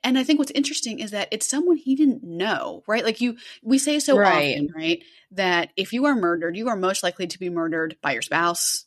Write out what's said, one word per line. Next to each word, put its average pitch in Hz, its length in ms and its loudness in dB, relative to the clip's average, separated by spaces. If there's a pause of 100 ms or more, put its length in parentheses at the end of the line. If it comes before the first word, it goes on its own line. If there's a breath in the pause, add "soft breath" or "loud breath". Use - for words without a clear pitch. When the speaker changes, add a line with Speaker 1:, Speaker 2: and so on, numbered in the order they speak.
Speaker 1:
And 262 140 2
I 262 60 2
think 294 160 4
what's 277 160 0
interesting 285 420 -2
is 208 140 -8
that 202 180 -4
it's 220 180 -4
someone 320 300 2
he 269 160 0
didn't 277 300 4
know, 170 640 -4
right? 226 160 0
Like 226 180 -2
you, 240 160 -2 (240 loud breath)
we 254 160 2
say 294 220 0
so 285 180 4
Speaker 2:
Right. 277 400 4
Speaker 1:
often, 294 180 -2
right, 330 280 -2 (280 soft breath)
that 180 460 0
if 214 160 -4
you 254 120 0
are 294 100 4
murdered, 170 420 0
you 226 120 -4
are 226 60 -2
most 190 280 -2
likely 180 240 -4
to 165 100 -10
be 180 140 -6
murdered 165 500 -2
by 143 120 0
your 113 100 -2
spouse 170 640 0